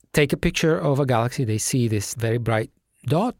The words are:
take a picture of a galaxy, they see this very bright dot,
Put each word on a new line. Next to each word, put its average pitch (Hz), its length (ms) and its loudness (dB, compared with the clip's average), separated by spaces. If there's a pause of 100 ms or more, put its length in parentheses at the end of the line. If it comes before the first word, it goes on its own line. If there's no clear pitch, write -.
(120)
take 147 200 2
a 180 40 -2
picture 170 400 0
of 147 220 0
a 143 80 2
galaxy, 123 380 0
they 107 140 0
see 120 300 0
this 107 260 -4
very 113 240 -2
bright 113 320 -2 (360)
dot, 185 340 0